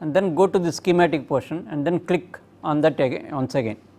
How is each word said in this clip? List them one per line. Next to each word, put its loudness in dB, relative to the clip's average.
and -6
then 2
go 4
to 2
the -2
schematic 2
portion -4
and -4
then 0
click -4
on 0
that 2
aga-, -2
once -4
again, -2